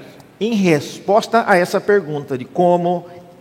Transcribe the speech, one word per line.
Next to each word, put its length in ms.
em 140
resposta 960
a 100
essa 240
pergunta 560
de 80
como 640